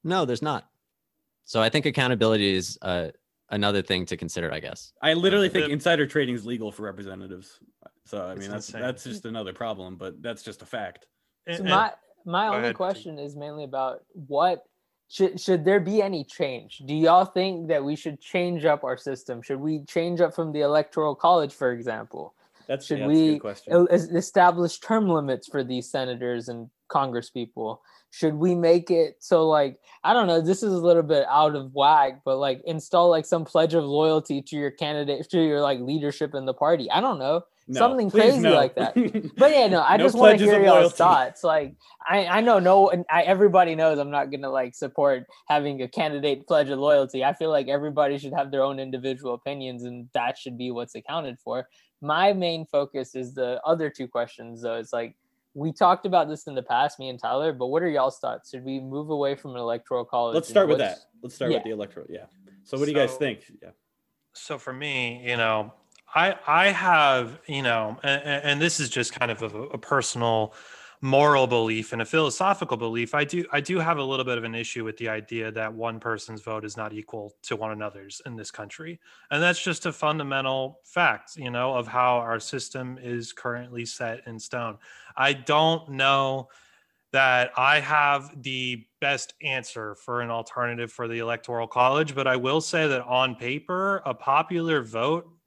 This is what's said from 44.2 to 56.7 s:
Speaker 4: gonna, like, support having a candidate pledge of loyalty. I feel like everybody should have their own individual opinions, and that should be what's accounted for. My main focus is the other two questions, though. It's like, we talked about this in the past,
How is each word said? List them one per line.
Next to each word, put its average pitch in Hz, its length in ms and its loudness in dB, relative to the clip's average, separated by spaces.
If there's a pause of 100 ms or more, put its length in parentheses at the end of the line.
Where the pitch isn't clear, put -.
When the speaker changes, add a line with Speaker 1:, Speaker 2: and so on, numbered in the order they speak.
Speaker 4:
gonna, 139 180 -8
like, 131 240 -2
support 135 520 -2 (240)
having 143 320 -2
a 127 80 -6
candidate 143 580 -4
pledge 147 220 2
of 139 100 -4
loyalty. 139 460 2
I 139 80 2
feel 160 160 -4
like 143 180 0
everybody 143 500 -2
should 139 160 -10
have 139 180 -4
their 135 120 0
own 139 160 -2
individual 131 540 -6
opinions, 127 500 -10
and 123 300 -14
that 123 240 -2
should 123 200 -14
be 123 140 -6
what's 120 240 -10
accounted 139 440 -10
for. 120 280 -8 (340)
My 165 300 2
main 170 340 -2
focus 139 500 -4
is 127 180 -8
the 123 320 -4
other 160 240 0
two 135 180 -10
questions, 117 540 -8
though. 117 140 -6
It's 113 180 -10
like, 117 220 -6 (380)
we 151 200 -6
talked 180 320 2
about 180 240 2
this 151 160 -10
in 147 80 -12
the 131 80 -4
past, 127 380 -2